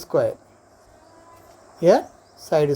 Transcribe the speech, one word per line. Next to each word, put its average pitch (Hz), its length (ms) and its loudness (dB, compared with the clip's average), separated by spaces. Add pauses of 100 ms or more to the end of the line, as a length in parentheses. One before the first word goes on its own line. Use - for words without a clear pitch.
square, 123 320 -4 (1500)
ఏ 185 140 6 (520)
side 151 280 0